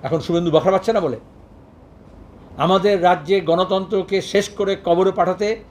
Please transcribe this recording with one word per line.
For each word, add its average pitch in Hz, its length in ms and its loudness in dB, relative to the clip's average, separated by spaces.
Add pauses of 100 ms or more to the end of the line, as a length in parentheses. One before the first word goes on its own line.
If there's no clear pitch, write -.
এখন 151 180 -4
শুভেন্দু 170 300 -2
বখরা 156 220 4
পাচ্ছে 190 200 0
না 220 80 0
বলে? 135 180 -4 (1400)
আমাদের 185 460 2
রাজ্যে 170 380 2
গণতন্ত্রকে 185 840 -2
শেষ 202 280 -2
করে 196 220 -4 (120)
কবরে 180 280 2
পাঠাতে 185 360 0 (220)